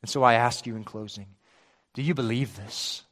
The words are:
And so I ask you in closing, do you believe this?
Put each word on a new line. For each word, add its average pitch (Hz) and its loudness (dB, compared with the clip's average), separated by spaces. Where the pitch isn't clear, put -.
And 113 -10
so 139 2
I 120 8
ask 120 2
you 117 -8
in 110 -10
closing, 104 -12
do 135 -6
you 160 2
believe 120 -2
this? - -10